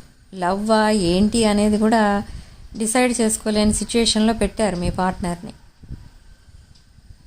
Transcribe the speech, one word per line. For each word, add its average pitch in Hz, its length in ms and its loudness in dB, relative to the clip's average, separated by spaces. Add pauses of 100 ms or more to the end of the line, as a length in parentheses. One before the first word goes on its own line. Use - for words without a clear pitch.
(360)
లవ్వా, 208 540 2
ఏంటి 214 560 2
అనేది 208 320 2
కూడా 214 460 2 (540)
డిసైడ్ 240 440 0
చేసుకోలేని 214 520 0
సిచ్యుయేషన్లో 220 600 0
పెట్టారు 202 420 -2
మీ 175 140 -4
పార్ట్నర్ని, 180 640 -4 (1700)